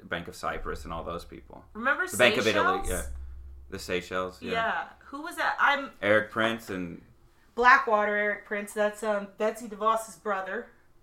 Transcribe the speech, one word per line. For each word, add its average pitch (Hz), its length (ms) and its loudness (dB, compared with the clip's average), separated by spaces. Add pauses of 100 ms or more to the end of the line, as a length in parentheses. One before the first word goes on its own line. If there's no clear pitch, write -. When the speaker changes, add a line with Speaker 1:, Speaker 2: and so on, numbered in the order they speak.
Speaker 1:
Bank 85 240 -6
of - 80 -12
Cyprus 80 480 -4
and 82 100 -8
all 82 100 -6
those 85 220 -6
people. - 480 -18
Speaker 2:
Remember 285 340 -2
Speaker 1:
The - 100 -4
Bank 226 200 6
of 208 80 2
Italy, 339 380 4
Speaker 2:
Seychelles? - 60 -2
Speaker 1:
yeah. 90 220 -2 (600)
The 95 80 -8
Seychelles, 92 640 -4
yeah. - 80 -6
Speaker 2:
Yeah. 220 320 0 (220)
Who 285 180 -12
was 320 140 -8
that? 302 220 0
I'm 269 300 2 (140)
Speaker 1:
Eric 107 260 6
Prince 113 400 0
and 90 320 -6 (540)
Speaker 2:
Blackwater, 233 600 6
Eric 208 300 -2
Prince. 202 280 -6
That's, 208 280 0
um, 202 260 -2 (120)
Betsy 214 280 -2
DeVos's 214 500 0
brother. 196 500 -4 (360)